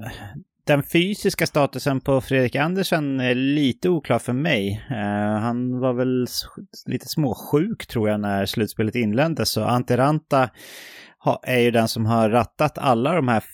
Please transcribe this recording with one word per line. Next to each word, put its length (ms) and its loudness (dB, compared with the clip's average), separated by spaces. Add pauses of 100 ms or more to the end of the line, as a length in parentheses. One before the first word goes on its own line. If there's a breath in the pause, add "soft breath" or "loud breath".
(680 loud breath)
den 160 4
fysiska 640 0
statusen 540 0
på 200 2
Fredrik 340 0
Andersen 640 0
är 160 0
lite 540 0
oklar 300 2
för 140 -4
mig. 560 -2
Eh, 500 -2
han 400 -2
var 140 0
väl 300 0
s-, 200 -6 (420)
lite 220 -6
småsjuk, 800 -2
tror 220 0
jag, 100 0
när 260 0
slutspelet 500 -2
inleddes, 540 0
så 140 -2
Ante 340 0
Ranta 520 2 (760 loud breath)
ha, 200 0
är 160 0
ju 120 6
den 160 4
som 180 -2
har 240 4
rattat 480 0
alla 360 2
de 140 0
här 160 2 (100)